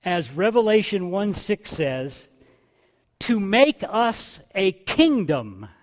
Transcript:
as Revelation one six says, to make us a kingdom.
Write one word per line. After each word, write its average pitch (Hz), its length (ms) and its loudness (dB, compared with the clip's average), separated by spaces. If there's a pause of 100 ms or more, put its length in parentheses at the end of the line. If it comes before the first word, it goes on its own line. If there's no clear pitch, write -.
as 175 280 -2
Revelation 208 800 2
one 196 220 -2
six - 380 -6
says, 135 560 -6 (920)
to 226 200 0
make 226 480 4
us 226 520 -2 (140)
a 190 180 2
kingdom. 147 960 0 (160)